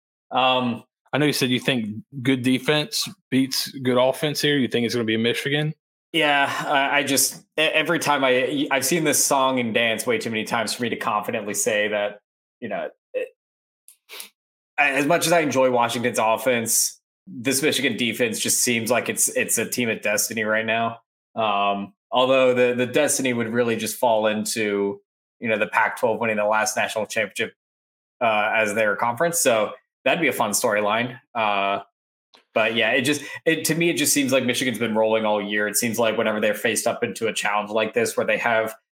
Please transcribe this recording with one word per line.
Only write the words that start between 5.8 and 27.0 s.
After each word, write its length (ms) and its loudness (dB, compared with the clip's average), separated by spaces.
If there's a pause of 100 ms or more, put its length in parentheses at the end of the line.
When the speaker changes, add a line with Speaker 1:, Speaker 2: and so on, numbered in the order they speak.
Speaker 1:
Yeah, 340 4 (200)
I, 320 2
I 40 0
just, 380 0 (160)
e-, 40 2 (120)
every 240 2
time 260 0
I, 460 2
I've 160 0
seen 180 0
this 200 2
song 360 2
and 140 -2
dance 320 0
way 140 0
too 100 -6
many 140 -4
times 320 -2
for 80 -6
me 60 -2
to 60 -2
confidently 600 -4
say 320 0
that, 320 -2 (400)
you 100 -12
know, 200 -6 (260)
it, 140 -6 (1500)
as 300 2
much 180 2
as 80 2
I 60 6
enjoy 320 2
Washington's 500 0
offense, 800 0 (280)
this 340 -2
Michigan 360 0
defense 420 -2
just 220 0
seems 280 0
like 180 0
it's, 300 0
it's 220 0
a 100 -2
team 200 -2
of 120 -4
destiny 420 -2
right 220 0
now. 340 -2 (360)
Um, 580 -2 (180)
although 420 4
the, 200 4
the 140 0
destiny 440 2
would 160 -2
really 300 0
just 200 -6
fall 280 2
into, 760 0 (400)
you 80 -6
know, 100 2
the 100 0
Pac-twelve 520 0
winning 160 -2
the 100 0
last 300 0
national 300 -2